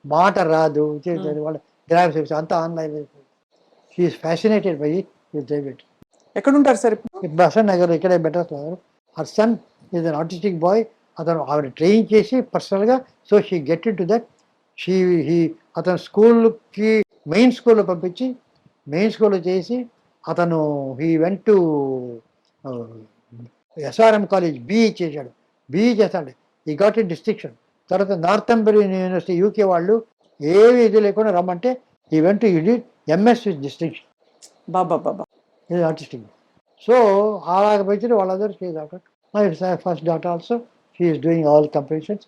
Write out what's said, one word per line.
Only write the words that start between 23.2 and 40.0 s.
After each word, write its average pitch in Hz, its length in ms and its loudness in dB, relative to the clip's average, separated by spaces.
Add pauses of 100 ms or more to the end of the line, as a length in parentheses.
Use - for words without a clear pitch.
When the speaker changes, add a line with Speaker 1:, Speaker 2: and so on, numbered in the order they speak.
Speaker 1:
ఎస్ఆర్ఎం 208 480 2
కాలేజ్ 170 340 -2
బీఈ 208 420 0
చేశాడు. 147 280 -8 (420)
బీఈ 226 220 2
చేశాడు. 180 360 0 (400)
He 147 80 -6
got 208 160 2
a 226 100 0
distinction. 175 460 -6 (420)
తర్వాత 190 260 -2
నార్థంబరియన్ 208 760 2
యూనివర్సిటీ 185 400 -4
యూకే 202 300 0
వాళ్ళు 190 400 0 (380)
ఏవి 220 440 6
ఇది 214 140 4
లేకుండా 208 320 0
రమ్మంటే 185 500 -2 (320)
he 156 100 4
went 196 180 2
to, 226 80 4
he 165 160 2
did 233 160 2 (280)
ఎంఎస్ 220 380 2
with 170 100 -4
distinction. - 480 -8 (640)
Speaker 2:
బాబా, 180 260 -2
బాబా. 160 300 -6 (460)
Speaker 1:
ఇది 170 120 0
ఆర్టిస్టిక్. 143 400 -6 (640)
So, 233 40 6 (520)
అలాగ 202 360 2
పెంచిన 202 320 -2
వాళ్ళందరూ 196 400 -2 (100)
చేయదాకా. 160 360 -12 (360)
My 208 140 2
fa-, 175 380 -4
first 160 180 -6